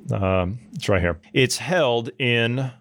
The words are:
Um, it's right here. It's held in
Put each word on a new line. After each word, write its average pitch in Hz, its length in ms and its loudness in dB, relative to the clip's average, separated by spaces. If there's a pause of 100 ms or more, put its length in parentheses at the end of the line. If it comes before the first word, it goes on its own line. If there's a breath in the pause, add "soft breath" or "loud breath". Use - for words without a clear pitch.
(120)
Um, 95 460 0 (160)
it's - 160 -6
right 95 100 4
here. 85 180 0 (140 loud breath)
It's 131 240 2
held 127 640 0
in 120 520 0 (100)